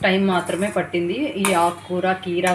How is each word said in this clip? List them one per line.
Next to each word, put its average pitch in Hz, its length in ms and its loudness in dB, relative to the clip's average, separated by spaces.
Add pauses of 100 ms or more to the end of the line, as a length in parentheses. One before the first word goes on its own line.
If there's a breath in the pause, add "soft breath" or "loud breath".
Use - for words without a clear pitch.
టైమ్ 196 300 4
మాత్రమే 175 420 0
పట్టింది. 175 420 -2 (240)
ఈ 196 100 2 (120)
ఆకుకూర, 180 480 -2
కీర 185 420 -2